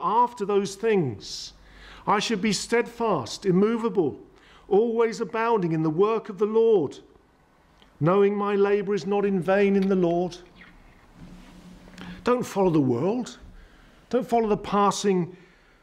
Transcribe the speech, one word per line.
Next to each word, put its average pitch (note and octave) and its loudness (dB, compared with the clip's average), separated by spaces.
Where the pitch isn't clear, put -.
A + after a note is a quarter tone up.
after A3 0
those G3+ -2
things. F3 -4
I G3+ 2
should G3 -4
be G#3+ 0
steadfast, G3 -4
immovable, G3 0
always A3+ 2
abounding A3 0
in D#3+ 0
the D#3+ 0
work G#3+ 0
of F#3 -8
the G#3 0
Lord, A3 2
knowing G3+ 2
my G3+ -2
labour G3+ 2
is F3 -4
not G3+ 0
in G3 0
vain G3 2
in F#3+ 2
the F#3+ 2
Lord. F3 0
Don't A#3+ 0
follow F#3 0
the D#3 4
world. D3+ -2
Don't A#3+ -2
follow A3+ 0
the G#3 2
passing G3 0